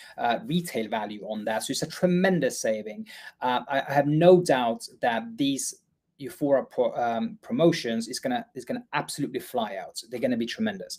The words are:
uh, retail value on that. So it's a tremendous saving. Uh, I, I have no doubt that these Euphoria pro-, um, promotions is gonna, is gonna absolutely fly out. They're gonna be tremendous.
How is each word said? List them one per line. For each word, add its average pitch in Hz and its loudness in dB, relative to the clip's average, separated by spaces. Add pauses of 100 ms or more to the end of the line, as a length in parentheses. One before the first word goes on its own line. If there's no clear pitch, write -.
(180)
uh, 120 0
retail 139 -2
value 104 -6
on 107 -6
that. 110 -2
So - -4
it's - -4
a 156 -2
tremendous 180 2
saving. 107 -4 (340)
Uh, 127 0
I, 135 0
I 139 -2
have 143 4
no 170 8
doubt 127 0 (140)
that 113 -2
these 139 -2 (440)
Euphoria 135 2
pro-, - 0
um, 117 -2
promotions 120 2
is - -8
gonna, 123 -2
is - -12
gonna 123 -8
absolutely 131 -4
fly 107 -4
out. 92 -10
They're 117 -6
gonna 127 2
be 117 0
tremendous. 107 -6